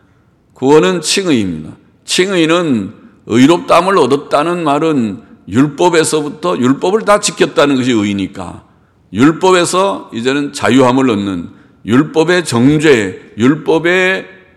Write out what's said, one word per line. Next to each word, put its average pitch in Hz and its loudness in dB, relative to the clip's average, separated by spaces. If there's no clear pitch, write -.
구원은 170 2
칭의입니다. 104 -4
칭의는, 165 -2
의롭다함을 165 2
얻었다는 156 0
말은 139 -2
율법에서부터, 151 0
율법을 175 0
다 208 2
지켰다는 147 0
것이 127 -2
의니까, 98 -4
율법에서 180 0
이제는 135 -4
자유함을 127 2
얻는, 98 -4
율법의 160 0
정죄, 127 0
율법의, 160 -2